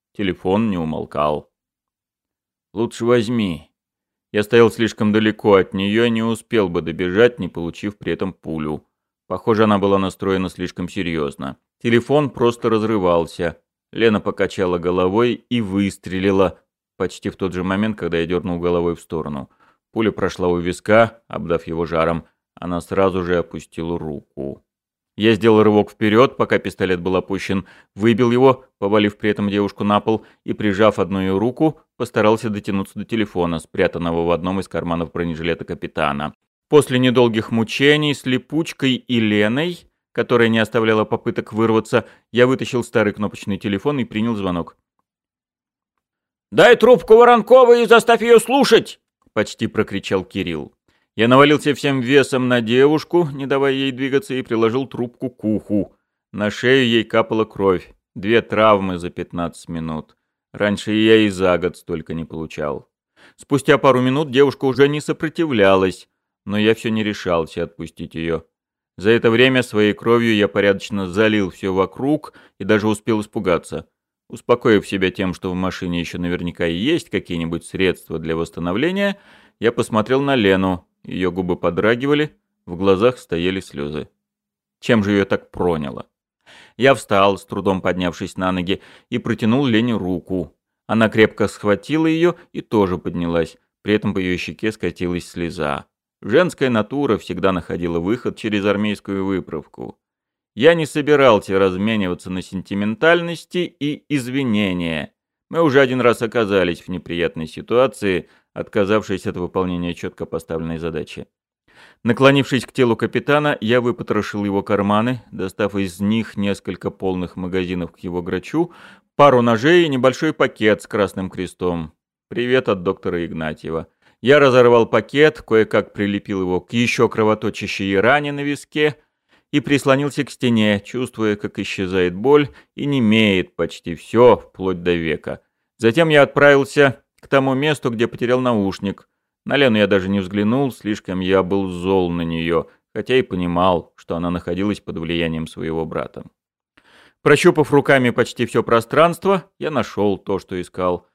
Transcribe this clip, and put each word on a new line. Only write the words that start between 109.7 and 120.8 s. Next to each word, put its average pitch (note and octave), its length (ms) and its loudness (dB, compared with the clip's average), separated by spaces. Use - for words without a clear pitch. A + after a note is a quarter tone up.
чётко - 320 -10
поставленной E2 520 -8
задачи. D#2+ 500 -10
Наклонившись C3 640 2
к - 60 -20
телу A#2+ 240 2
капитана, C#3+ 640 -2
я A#2 200 2
выпотрошил A2 640 -4
его G2 200 -2
карманы, G#2+ 640 0
достав G2 460 -6
из F#2+ 240 -4
них G#2+ 360 -2
несколько G2+ 540 -6
полных F#2 460 -6
магазинов F2+ 560 -4
к - 80 -20
его F2+ 220 -6
грачу, F#2 500 -4
пару C3+ 280 6
ножей B2+ 420 4
и D#3+ 40 0
небольшой C3 440 0
пакет G#2+ 500 0